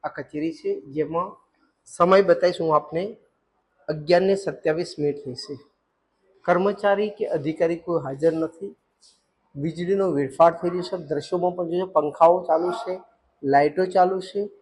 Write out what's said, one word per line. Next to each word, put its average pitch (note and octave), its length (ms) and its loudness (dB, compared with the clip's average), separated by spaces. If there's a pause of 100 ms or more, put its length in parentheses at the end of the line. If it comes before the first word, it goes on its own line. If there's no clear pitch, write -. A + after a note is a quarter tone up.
આ D3 100 -6
કચેરી D3+ 440 -8
છે, G3 120 -6 (240)
જેમાં D#3+ 320 -4 (680)
સમય F#3+ 340 6
બતાવીશ F3 340 2
હું D#3+ 140 0
આપને, D#3+ 260 -2 (840)
અગિયાર D3+ 400 2
ને G3 80 4
સત્યાવીસ E3 640 -4
મિનિટ C#3+ 260 -2
થઈ B2 180 -12
છે. C#3+ 140 -12 (880)
કર્મચારી G3+ 760 0
કે G#3+ 180 -4
અધિકારી E3 420 -2 (100)
કોઈ E3 180 -2
હાજર C#3+ 260 0
નથી. D#3+ 400 -6 (840)
વીજળીનો F3 600 -2
વેડફાટ C#3+ 440 4
થઈ F3 120 -2
રહ્યો F3 160 -4
છે. F3+ 220 -6
દ્રશ્યોમાં F3 460 -2
પણ F3 140 -4
જોઈએ, F#3 220 -4
પંખાઓ E3 560 4
ચાલુ E3+ 320 0
છે, F#3 180 -8 (440)
લાઇટો D3 520 2
ચાલુ F#3+ 240 4 (100)
છે G3+ 200 -6 (140)